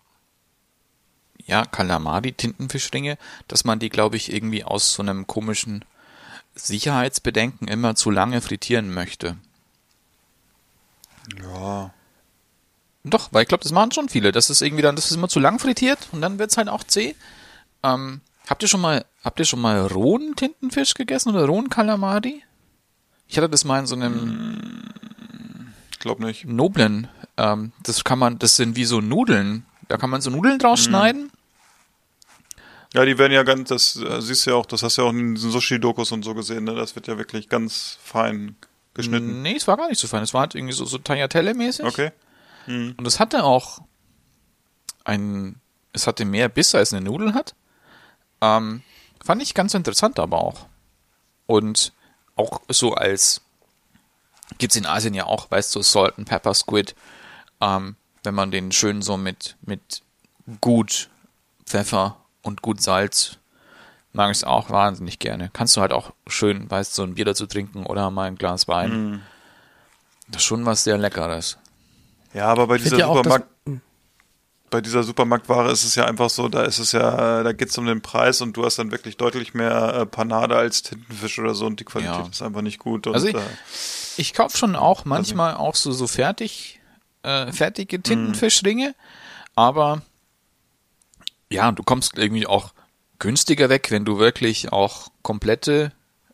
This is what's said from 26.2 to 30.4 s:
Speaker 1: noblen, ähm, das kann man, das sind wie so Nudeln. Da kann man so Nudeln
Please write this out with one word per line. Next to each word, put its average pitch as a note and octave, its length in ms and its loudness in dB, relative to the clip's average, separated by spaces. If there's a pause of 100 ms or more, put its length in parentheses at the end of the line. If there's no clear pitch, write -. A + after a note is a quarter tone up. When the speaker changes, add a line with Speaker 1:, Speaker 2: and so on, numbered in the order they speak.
Speaker 1:
noblen, A#2 600 2 (280)
ähm, G#2+ 360 0 (120)
das - 180 -2
kann B2+ 160 2
man, A#2+ 200 2
das - 180 4
sind A#2 200 2
wie B2 80 0
so A#2 160 2
Nudeln. A2+ 640 0 (240)
Da G#2+ 100 0
kann B2+ 120 -2
man C3 100 -2
so C3+ 100 -4
Nudeln A3+ 280 2